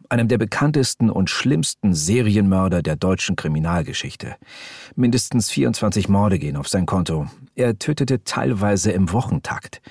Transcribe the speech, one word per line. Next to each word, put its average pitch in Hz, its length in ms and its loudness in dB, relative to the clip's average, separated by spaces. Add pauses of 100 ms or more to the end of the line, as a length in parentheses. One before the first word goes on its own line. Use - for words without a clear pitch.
einem 117 180 2
der 117 100 2
bekanntesten 127 720 0
und 95 220 0
schlimmsten - 640 0
Serienmörder 95 880 2
der 78 120 -2
deutschen 92 400 0
Kriminalgeschichte. 78 1000 -4 (600)
Mindestens 120 540 0
vierundzwanzig 110 580 0
Morde 98 300 4
gehen 71 180 -4
auf 71 120 -6
sein 92 180 0
Konto. 82 400 -2 (300)
Er 117 240 0
tötete 135 440 -2
teilweise 104 680 0
im 90 200 2
Wochentakt. - 800 -4